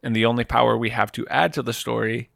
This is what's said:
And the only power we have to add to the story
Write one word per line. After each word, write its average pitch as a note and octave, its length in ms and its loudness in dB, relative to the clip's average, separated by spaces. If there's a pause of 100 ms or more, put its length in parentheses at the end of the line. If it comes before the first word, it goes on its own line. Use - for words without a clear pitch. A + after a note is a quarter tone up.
And A#2 120 -2
the A2 120 4
only A#2 180 2
power A#2+ 320 2
we A2+ 140 -2
have A2 220 -2
to - 160 -6
add D#3 260 0
to C#3 80 -4
the A#2 100 -4
story A#2 640 -4